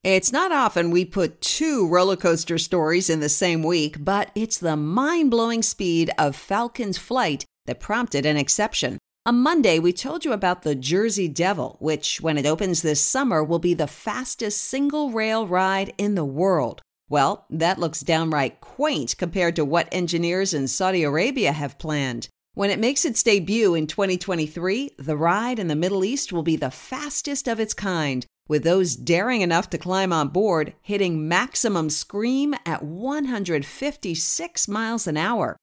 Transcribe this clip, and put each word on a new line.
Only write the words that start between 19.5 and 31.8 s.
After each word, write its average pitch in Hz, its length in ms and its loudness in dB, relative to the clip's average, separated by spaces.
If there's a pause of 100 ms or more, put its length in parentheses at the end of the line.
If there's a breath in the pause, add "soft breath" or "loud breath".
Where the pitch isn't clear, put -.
to 160 100 2
what 160 260 2
engineers 175 640 0
in 139 140 0
Saudi 185 340 0
Arabia 165 520 2
have 147 260 -6
planned. 139 480 -4 (260)
When 196 160 0
it 175 80 0
makes 240 260 0
its 233 200 0
debut 202 500 4
in 156 140 0
twenty 190 280 0
twenty-three, 180 840 -4
the 147 180 -4
ride 208 400 0
in 180 120 -2
the 151 60 0
Middle 185 300 0
East 254 260 -4
will 165 120 -2
be 160 120 2
the 139 140 -4
fastest 285 760 -6
of 226 120 -2
its 220 140 -2
kind, 156 540 -4 (200)
with 151 160 2
those 175 320 2
daring 190 460 0
enough 175 300 2
to 156 80 -4
climb 185 340 0
on 151 140 0
board 165 560 0
hitting 175 440 -2
maximum 185 640 0